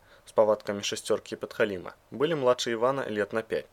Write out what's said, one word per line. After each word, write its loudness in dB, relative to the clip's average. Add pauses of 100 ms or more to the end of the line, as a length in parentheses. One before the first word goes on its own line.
(260)
с -20
повадками 4
шестёрки -4
подхалима, -4 (160)
были -2
младше 2
Ивана 0
лет -2
на -2
пять. -4